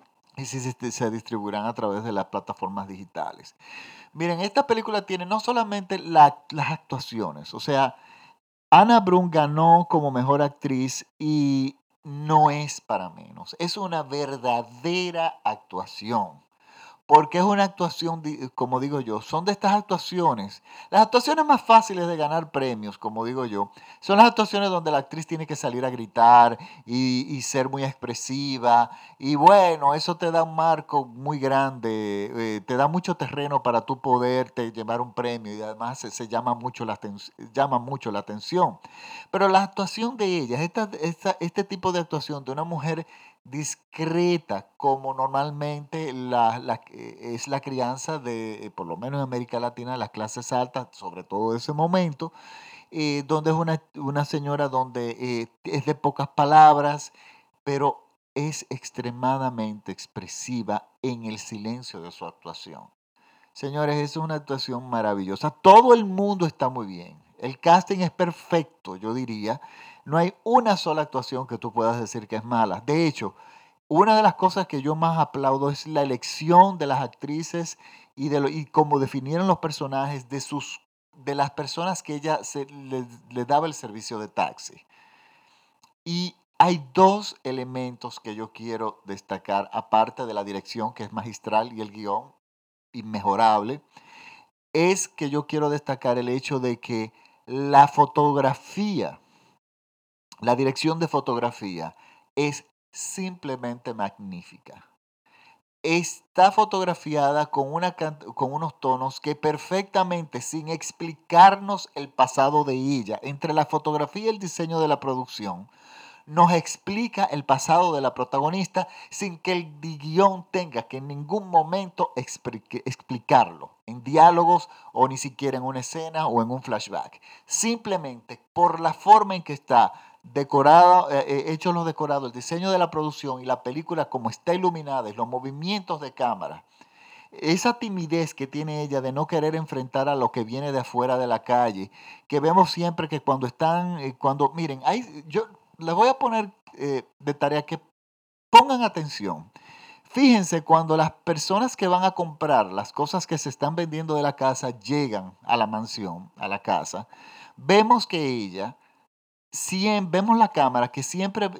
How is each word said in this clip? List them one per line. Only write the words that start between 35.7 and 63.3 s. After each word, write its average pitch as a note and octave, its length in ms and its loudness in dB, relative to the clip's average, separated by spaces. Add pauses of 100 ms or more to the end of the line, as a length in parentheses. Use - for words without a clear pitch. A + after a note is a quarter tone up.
se, A2+ 120 -12
se A#2 180 -12
llama A#2+ 260 -2
mucho A#2+ 320 -8
la G#2+ 120 -6
aten-, G2+ 320 -14 (220)
llama C3+ 260 0
mucho A#2+ 320 -8
la G2+ 100 -4
atención. B2 580 -2 (520)
Pero F#3+ 180 2
la F#3+ 140 4
actuación G#3+ 540 -6
de F#3 220 0
ella, B2 240 -4
esta, G#3 260 -4 (140)
esta, E3+ 380 -2
este F3 220 -4
tipo F#3+ 300 -4
de F3+ 60 -2
actuación D3+ 480 -6
de C3 60 -6
una D3+ 120 -6
mujer E3 420 -6 (380)
discreta, D#3+ 1300 -4
como C3+ 380 -2
normalmente D3 960 -4
la, B2 480 0
la, B2 200 -6 (120)
eh, A#2 420 -12
es A#2 140 -10
la C#3 100 -2
crianza C3 600 -6
de, A2 460 -8
eh, G2 40 -14
por F2 160 -12
lo E2 100 -8
menos B2+ 220 -8
en C#3 60 -4
América B2 340 -6
Latina, A#2+ 380 -8
las A2 140 -8
clases A2 420 -10
altas, B2 400 -2
sobre F2+ 320 -14
todo G#2+ 260 -2
de A#2 80 -2
ese C3+ 140 -8
momento, E3 600 -2 (600)
eh, D3 340 -2
donde D#3 240 0
es D#3+ 60 2
una, E3 260 -2 (140)
una C#3+ 280 -2
señora C#3+ 440 -2
donde, B2 500 -4
eh, B2 340 -6 (120)
es C#3 220 -4
de D3 100 -2
pocas C#3 320 -4
palabras, D3 840 6 (520)
pero C#3+ 420 -2 (300)
es D3 340 -6
extremadamente B2 1200 -4
expresiva G#2 1000 -8 (140)
en A#2+ 220 -6
el G#2+ 160 -10
silencio A2+ 600 -12
de E2+ 120 -14
su - 140 -14
actuación. D#2+ 640 -18 (640)